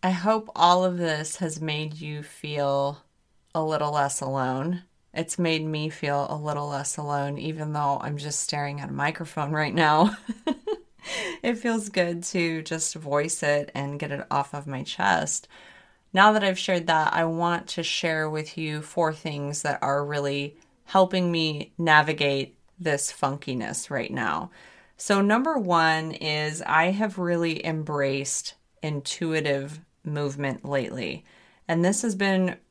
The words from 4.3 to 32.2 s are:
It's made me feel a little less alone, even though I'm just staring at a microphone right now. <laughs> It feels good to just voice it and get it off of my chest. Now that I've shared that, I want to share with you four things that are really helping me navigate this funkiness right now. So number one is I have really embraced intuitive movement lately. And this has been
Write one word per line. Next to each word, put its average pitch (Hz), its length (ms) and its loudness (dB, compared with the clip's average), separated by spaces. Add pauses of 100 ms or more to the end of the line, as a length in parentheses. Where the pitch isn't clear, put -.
It's 160 240 -4
made 160 260 2
me 156 240 -2
feel 143 400 -2
a 147 80 -4
little 147 320 -4
less 143 280 -6
alone, 143 420 -4
even 156 340 -6
though 147 280 0
I'm 147 160 -6
just 147 240 -6
staring 143 400 -4
at 135 80 -10
a 135 40 -8
microphone 147 600 -4
right 151 220 0
now. 160 420 6 (300)
<laughs> 311 100 -2 (840)
It 233 160 -2
feels 226 300 -2
good 175 360 0
to 165 380 0
just 160 320 -4
voice 151 480 0
it 147 320 2
and 139 240 -4
get 143 140 -4
it 139 180 -6
off 139 240 -2
of 147 140 -8
my 135 160 -6
chest. - 640 0 (640)
Now 202 200 8
that 214 120 2
I've 190 140 2
shared 175 280 0
that, 160 260 4
I 165 120 2
want 170 460 0
to 170 120 -4
share 160 480 0
with 156 260 -6
you 151 260 -4
four 156 300 0
things 147 500 -6
that 147 200 -2
are 143 220 2
really 143 520 -2 (280)
helping 185 480 4
me 156 440 -2
navigate 151 800 4 (220)
this 156 340 0
funkiness 135 760 -4
right 131 220 -4
now. 107 380 -2 (460)
So 196 240 2
number 247 380 2
one 160 540 2
is 151 500 -4
I 160 280 2
have 202 280 -2
really 170 460 0
embraced 143 880 -2 (280)
intuitive 151 1000 -2 (240)
movement 143 600 -4
lately. 131 600 -4 (420)
And 170 180 2
this 202 180 2
has 226 120 0
been 190 420 2 (140)